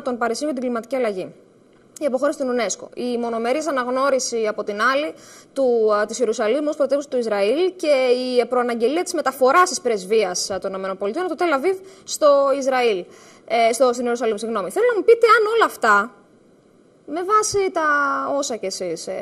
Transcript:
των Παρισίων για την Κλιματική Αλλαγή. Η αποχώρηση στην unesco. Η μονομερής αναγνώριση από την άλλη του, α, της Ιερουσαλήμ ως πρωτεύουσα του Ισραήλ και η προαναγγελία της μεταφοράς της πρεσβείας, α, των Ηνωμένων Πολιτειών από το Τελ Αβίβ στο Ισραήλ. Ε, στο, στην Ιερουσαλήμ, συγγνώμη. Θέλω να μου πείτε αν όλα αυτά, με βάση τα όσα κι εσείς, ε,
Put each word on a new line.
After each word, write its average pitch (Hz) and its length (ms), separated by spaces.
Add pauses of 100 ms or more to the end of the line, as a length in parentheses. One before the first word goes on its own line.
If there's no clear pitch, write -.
των 247 140
Παρισίων 233 320
για 254 100
την 254 80
Κλιματική 240 280
Αλλαγή. 208 360 (680)
Η 311 60
αποχώρηση 277 320
στην 262 160
unesco. 226 400
Η 247 240
μονομερής 233 500
αναγνώριση 254 800
από 214 160
την 202 120 (160)
άλλη 294 200 (400)
του, 233 420
α, 208 120
της 214 120
Ιερουσαλήμ 233 480
ως 311 100
πρωτεύουσα 285 320
του 269 80
Ισραήλ 233 600
και 302 160 (480)
η 233 60
προαναγγελία 240 560
της - 120
μεταφοράς 277 540
της 269 120
πρεσβείας, 208 720
α, 196 80
των 190 120
Ηνωμένων 190 260
Πολιτειών 226 280
από 320 120
το 349 80
Τελ 339 80
Αβίβ 302 240 (280)
στο - 240 (300)
Ισραήλ. 247 460 (640)
Ε, 233 40
στο, 247 200
στην 240 120
Ιερουσαλήμ, 240 320
συγγνώμη. 214 340
Θέλω 440 200
να 480 80
μου 330 60
πείτε 466 220 (120)
αν 427 160
όλα 440 100
αυτά, 214 480 (920)
με 302 160
βάση 403 500
τα 339 100 (560)
όσα 262 180
κι 196 100
εσείς, 180 400
ε, 190 160